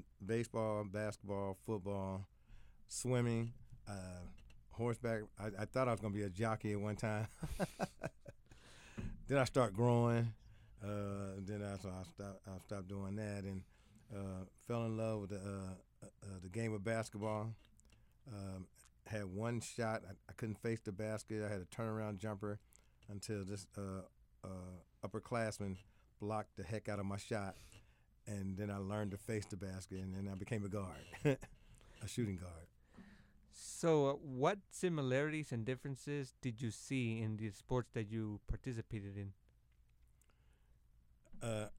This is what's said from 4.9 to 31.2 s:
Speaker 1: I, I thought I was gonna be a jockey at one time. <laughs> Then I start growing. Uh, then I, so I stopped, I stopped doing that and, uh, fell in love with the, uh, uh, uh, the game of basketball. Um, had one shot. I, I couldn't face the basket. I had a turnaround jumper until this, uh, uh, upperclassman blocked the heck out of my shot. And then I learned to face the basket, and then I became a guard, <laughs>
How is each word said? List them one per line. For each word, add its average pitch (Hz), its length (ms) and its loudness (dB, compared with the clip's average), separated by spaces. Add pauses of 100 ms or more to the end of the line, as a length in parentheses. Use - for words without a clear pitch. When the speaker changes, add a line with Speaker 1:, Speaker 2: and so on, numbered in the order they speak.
Speaker 1:
I, 104 60 -2 (120)
I 107 60 2
thought 131 240 4
I - 20 6
was 110 100 4
gonna 104 140 0
be 104 80 2
a 98 80 2
jockey 107 420 2
at 104 80 2
one 104 160 0
time. 107 360 2
<laughs> - 40 -18 (1900)
Then 139 100 6
I 131 60 8
start 117 280 6
growing. 117 640 8 (500)
Uh, 101 540 -2
then 101 240 -2
I, 98 160 -2
so 98 100 -6
I 92 140 -4
stopped, 98 440 -8
I 95 120 -6
stopped 95 300 -6
doing 98 280 -2
that 101 280 -2
and, 95 180 -2 (520)
uh, 95 300 -4 (220)
fell 117 180 2
in 110 120 2
love 110 240 2
with 98 100 -4
the, 104 60 -4
uh, 95 380 -4 (280)
uh, 104 40 -14 (180)
uh, 98 180 -6
the 92 60 -8
game 110 260 0
of 101 100 -2
basketball. 110 680 0 (760)
Um, 98 380 -6 (400)
had 104 180 -2
one 110 360 0
shot. 110 460 0
I, 104 80 -10 (140)
I - 40 -10
couldn't 110 240 -2
face 113 240 0
the 107 120 -6
basket. 107 500 -2
I 104 60 0
had 101 120 0
a 87 60 -6
turnaround 110 520 -2
jumper 104 400 -2 (500)
until 101 360 -2
this, 98 220 -4 (120)
uh, 95 240 -2 (420)
uh, 92 640 -8
upperclassman 104 680 0 (440)
blocked 107 360 0
the 92 80 -4
heck 107 240 -2
out 104 100 0
of 98 80 0
my 98 100 0
shot. 98 380 -2 (720)
And 95 320 -2
then 104 120 0
I 101 80 0
learned 101 340 0
to 98 40 -4
face 107 300 -2
the 107 100 -6
basket, 92 440 -6
and 95 140 -2
then 98 160 -2
I 98 40 -2
became 101 300 -2
a 101 40 -2
guard, 95 440 -4
<laughs> - 120 -10